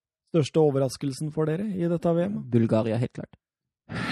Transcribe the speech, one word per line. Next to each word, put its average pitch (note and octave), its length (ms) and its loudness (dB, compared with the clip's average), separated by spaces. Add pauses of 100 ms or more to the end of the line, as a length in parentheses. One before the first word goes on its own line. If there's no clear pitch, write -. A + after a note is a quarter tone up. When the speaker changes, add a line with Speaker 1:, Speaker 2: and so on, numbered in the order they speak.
(340)
Speaker 1:
største D#3+ 260 2
overraskelsen C#3 720 0
for D#3 140 -2
dere E3 180 -2
i F#3 240 -4
dette E3+ 240 0
V E3+ 140 2
M? G#3 140 -4 (100)
Speaker 2:
Bulgaria, A2+ 480 2
helt B2 160 -2
klart. - 160 -12 (800)